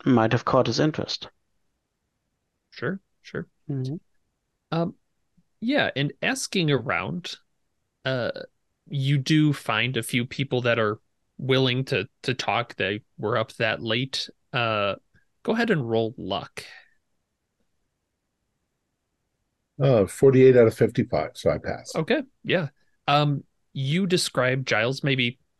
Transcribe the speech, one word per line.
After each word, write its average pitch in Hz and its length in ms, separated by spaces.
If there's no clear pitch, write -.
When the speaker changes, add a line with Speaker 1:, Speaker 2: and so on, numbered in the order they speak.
Speaker 1:
might 117 260
have 123 140
caught 123 220
his 117 120
interest. - 500
Speaker 2:
Sure, 185 300
sure. - 260
Speaker 1:
Mm-hmm. 135 260
Speaker 2:
Um, 170 240
yeah, 233 360
and 143 260
asking 170 500
around, 110 640
uh, 127 260
you 143 280
do 151 360
find 120 440
a 113 60
few 120 220
people 127 360
that 117 180
are 107 200
willing 131 480
to, 110 220
to 135 100
talk. 117 420
They 101 260
were 113 200
up 110 200
that 110 260
late. 117 460
Uh, 107 420
go 226 100
ahead 226 160
and 147 180
roll 113 300
luck. - 460
Speaker 3:
Uh, 123 240
forty-eight 131 500
out 117 120
of 110 80
fifty-five, 104 580
so - 160
I 78 80
pass. - 380
Speaker 2:
Okay, 220 260
yeah. 156 260
Um, 147 360
you 147 320
describe 131 600
Giles, 117 380
maybe 131 360